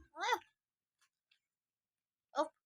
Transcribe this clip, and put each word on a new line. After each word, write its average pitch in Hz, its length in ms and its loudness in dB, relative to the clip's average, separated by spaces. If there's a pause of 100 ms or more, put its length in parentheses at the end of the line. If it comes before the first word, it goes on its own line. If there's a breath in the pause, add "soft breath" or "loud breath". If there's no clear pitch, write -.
(140)
Ay. 403 260 2 (1900)
Hop, 302 200 0 (140)